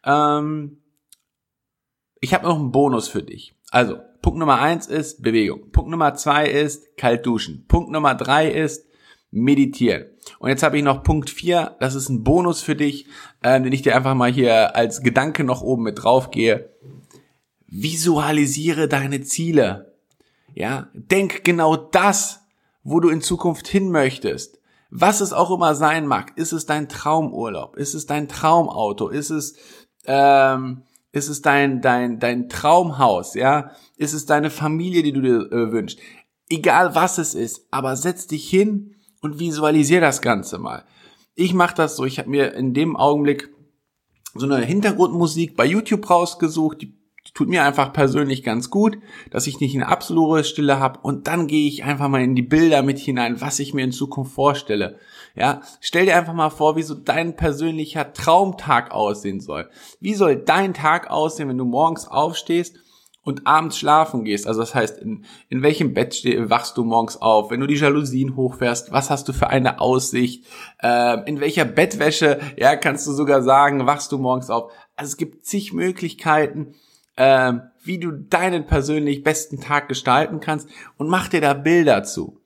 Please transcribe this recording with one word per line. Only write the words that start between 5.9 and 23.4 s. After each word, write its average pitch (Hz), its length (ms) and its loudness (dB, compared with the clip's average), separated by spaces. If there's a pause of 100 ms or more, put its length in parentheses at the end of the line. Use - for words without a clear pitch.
Nummer 156 240 0
zwei 147 340 0
ist 143 480 -4
kalt 120 300 0
duschen. 104 420 -4
Punkt - 220 2
Nummer 143 240 0
drei 143 360 0
ist 156 360 -4 (440)
meditieren. 123 720 2 (340)
Und - 100 -4
jetzt 131 140 0
habe 151 160 2
ich 143 40 0
noch 139 200 0
Punkt 151 260 0
vier, 175 520 -2
das 131 140 -2
ist 135 140 -6
ein 120 160 -4
Bonus 170 380 2
für 156 140 -4
dich, 143 300 -4 (360)
ähm, 131 220 4
den 127 100 0
ich 135 80 -4
dir 123 120 2
einfach 131 200 2
mal 123 180 2
hier 113 440 4
als 117 260 -2
Gedanke 135 420 0
noch 127 160 -2
oben 123 220 -2
mit 107 200 -6
drauf 131 280 4
gehe. 113 400 0 (960)
Visualisiere 151 1200 0
deine 139 320 -2
Ziele. 135 720 0 (600)
Ja, 131 400 -6
denk 185 500 -2
genau 165 320 2
das, - 680 0 (360)
wo 147 180 0
du 165 100 4
in 160 100 -2
Zukunft 170 480 -4